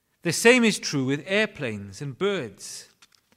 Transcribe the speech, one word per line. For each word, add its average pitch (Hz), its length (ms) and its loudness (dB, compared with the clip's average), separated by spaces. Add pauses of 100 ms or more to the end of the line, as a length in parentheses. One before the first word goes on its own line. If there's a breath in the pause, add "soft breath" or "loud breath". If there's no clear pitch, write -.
(220)
The 170 100 -2
same 240 320 6
is 208 140 2
true 139 260 -2
with 143 220 -2
airplanes 143 760 -4
and 139 160 -10
birds. 180 680 -6 (480)